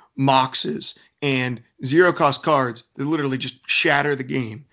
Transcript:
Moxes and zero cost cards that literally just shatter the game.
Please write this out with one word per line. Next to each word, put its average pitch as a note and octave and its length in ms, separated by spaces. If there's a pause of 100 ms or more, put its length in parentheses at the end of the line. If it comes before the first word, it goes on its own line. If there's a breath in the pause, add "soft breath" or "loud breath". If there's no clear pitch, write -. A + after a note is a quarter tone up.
(160 soft breath)
Moxes C3 760 (280 soft breath)
and B2+ 400 (220)
zero E3 300
cost C#3+ 300
cards C3 400 (120)
that C#3 100
literally C#3+ 340
just - 280
shatter C#3+ 480
the C3 80
game. B2+ 500